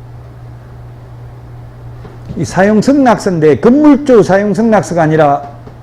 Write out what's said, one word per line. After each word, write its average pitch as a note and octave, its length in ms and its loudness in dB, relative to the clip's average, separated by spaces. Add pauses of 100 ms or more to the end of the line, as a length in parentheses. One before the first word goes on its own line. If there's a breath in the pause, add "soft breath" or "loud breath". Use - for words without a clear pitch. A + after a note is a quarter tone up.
(2250)
이 E3+ 80 -4
사용 G3+ 380 0
승낙서인데, F#3+ 760 2
건물주 C4 640 4
사용 G3 280 0
승낙서가 F#3+ 500 0
아니라 D3+ 400 2 (400)